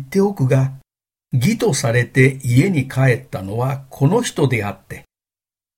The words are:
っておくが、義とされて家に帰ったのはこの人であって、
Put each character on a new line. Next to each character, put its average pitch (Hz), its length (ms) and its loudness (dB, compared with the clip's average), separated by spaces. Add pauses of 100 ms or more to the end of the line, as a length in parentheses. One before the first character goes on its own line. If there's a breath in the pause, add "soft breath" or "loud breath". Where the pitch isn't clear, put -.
っ - 60 -12
て 196 140 0
お 202 120 2
く 135 140 -2
が、 131 320 0 (520)
義 156 260 0
と 208 160 0
さ 123 180 -2
れ 120 140 2
て 135 380 2
家 131 260 2
に 160 180 0
帰 131 360 0
っ - 20 -20
た - 160 -10
の 98 160 -8
は 131 320 -6
こ 143 180 0
の 220 140 2
人 160 260 -2
で 110 160 0
あ 101 60 -4
っ 98 100 -10
て、 - 260 -20 (720)